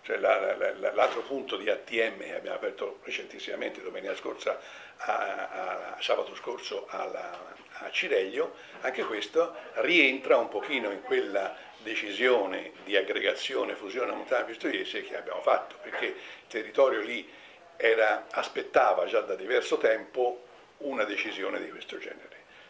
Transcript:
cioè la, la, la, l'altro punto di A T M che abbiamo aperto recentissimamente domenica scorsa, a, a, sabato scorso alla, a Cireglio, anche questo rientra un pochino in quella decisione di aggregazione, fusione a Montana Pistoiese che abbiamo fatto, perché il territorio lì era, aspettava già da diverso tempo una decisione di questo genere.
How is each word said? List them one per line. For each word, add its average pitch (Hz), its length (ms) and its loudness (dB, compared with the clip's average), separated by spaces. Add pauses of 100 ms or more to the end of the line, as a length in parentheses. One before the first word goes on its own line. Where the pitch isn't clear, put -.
cioè 110 160 -2
la, 101 380 4
la, 98 180 0
la, 98 200 0
l'altro 117 280 4
punto 131 340 -4
di 104 140 -2
A 98 80 4
T - 140 -12
M 113 280 0
che - 160 -8
abbiamo 92 220 -6
aperto 98 460 -4
recentissimamente - 800 -6
domenica 95 340 -6
scorsa, - 440 -4 (380)
a, 95 1000 -2
a, - 60 -10
sabato - 340 0
scorso - 540 -6
alla, 92 480 -6 (420)
a - 120 -8
Cireglio, 143 640 0 (260)
anche 135 220 -2
questo 120 520 0 (200)
rientra 135 600 6
un 117 120 2
pochino 110 420 -2
in 95 100 -6
quella 98 540 0 (220)
decisione 107 920 2 (120)
di 101 120 0
aggregazione, 101 800 2
fusione 107 360 -4
a - 40 -2
Montana 120 280 0
Pistoiese 107 600 -4
che - 140 -10
abbiamo 90 240 -6
fatto, - 400 2
perché - 240 -6
il - 420 -8
territorio 113 540 4
lì 110 280 -6 (460)
era, 113 560 4
aspettava - 720 4
già 107 160 2
da 98 140 -2
diverso 113 420 0
tempo 117 680 2 (320)
una 131 260 -2
decisione 98 580 -2
di - 80 -8
questo - 280 -12
genere. - 440 -14 (280)